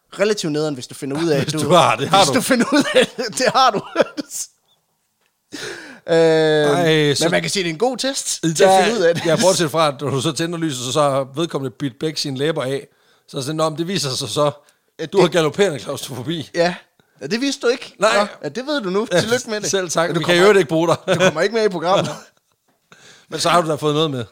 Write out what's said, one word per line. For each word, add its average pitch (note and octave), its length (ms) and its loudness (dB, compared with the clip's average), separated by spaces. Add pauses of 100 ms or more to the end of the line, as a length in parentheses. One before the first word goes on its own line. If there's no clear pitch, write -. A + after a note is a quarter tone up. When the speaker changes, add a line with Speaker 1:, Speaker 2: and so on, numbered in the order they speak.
(120)
Speaker 1:
Relativt F#3 400 -2
nederen, D3+ 220 -2
hvis B2 120 -12
du - 80 -20
finder C#3+ 280 -6
ud E3+ 60 0
af, C#3+ 140 2
Speaker 2:
<laughs> - 0 -
Hvis D3+ 100 -4
Speaker 1:
du D3+ 160 -4
Speaker 2:
du F3 60 6
har B2 220 6
det, B2+ 120 -6
har F#3+ 160 4
Speaker 1:
hvis - 40 4
Speaker 2:
du. C4 60 0
Speaker 1:
du B3+ 60 2
finder B3+ 320 2
ud C#4+ 120 4 (100)
af, B3 120 4 (180)
<laughs> G#3 140 -8
det B3+ 160 0
har C4 160 4
du. G3 100 -2 (2250)
Øhm, D#3 680 4
Speaker 2:
Ej, D3+ 400 2
så - 100 0
Speaker 1:
men E3 60 0
man F3+ 100 0
kan D#3+ 100 -6
sige, G3 120 -2
det E3+ 80 -4
er - 20 -4
en D3+ 60 -8
god B3 180 0
test - 440 -6
til E3 80 -2
at E3 120 -2
Speaker 2:
Ja, F#3+ 240 8
Speaker 1:
finde A3+ 140 0
ud F#3 60 0
af E3+ 100 4
det. E3 120 -4
Speaker 2:
ja, D#3 160 4
bortset E3+ 280 2
fra, D#3+ 180 2
at C3 120 -6
når C#3 100 -4
du C3 100 -2
så D3+ 120 -2
tænder E3+ 260 -4
lyset, D#3 280 -4
så, C3 60 -6
så D3+ 80 2
har C#3 340 0
vedkommende D3 420 -6
bidt C#3 220 -6
begge D#3 220 -4
sine C3+ 180 -6
læber D3+ 240 -2
af. C3+ 240 -6 (420)
Så D3 140 -8
sådan, D#3 140 -6
"Nå, D#3+ 120 2
men D3+ 100 -4
det E3+ 100 -4
viser C#3+ 220 -4
sig B2 180 -6
så, C#3+ 220 2 (480)
Speaker 1:
Ja, D#3+ 80 -6
Speaker 2:
du G3 120 0
har F3 60 6
Speaker 1:
det D#3+ 80 2
Speaker 2:
galopperende E3 460 0
klaustrofobi." C3+ 760 -10
Speaker 1:
Ja. E3+ 200 0 (460)
Ja, - 60 -10
det A3 140 -4
vidste C4+ 260 -4
du A#3 60 4
ikke. - 260 -10
Speaker 2:
Nej. A3 220 2
Speaker 1:
Nå, G#3 60 0 (160)
ja, D3 60 -8
det A#3 180 -8
ved D4 160 -2
du F#3 80 -6
nu. G#3 220 -2
Speaker 2:
Ja, F3 80 4
Speaker 1:
Tillykke A#3+ 300 -2
med G#3 100 -4
det. - 100 -6
Speaker 2:
selv F#3+ 200 -2
tak. E3+ 180 0
Speaker 1:
Men E3+ 60 -4
du E3+ 60 -2
Speaker 2:
Vi D#3 40 -4
kan F3 120 2
Speaker 1:
kommer G3 160 6
Speaker 2:
jo G3 60 6
ikke F3 100 2
bruge D#3+ 200 0
dig. D#3 80 2 (180)
Speaker 1:
du - 60 -
kommer E3 200 2
ikke G#3+ 140 0
med A3 100 2
i G#3 40 2
programmet. F3 420 0 (600)
Speaker 2:
<laughs> - 600 -20
Men D3+ 100 -8
så F3 80 0
har E3+ 140 4
du D#3+ 60 -4
da D#3 60 0
fået D3 200 0
noget D#3 160 0
med, B2 220 -6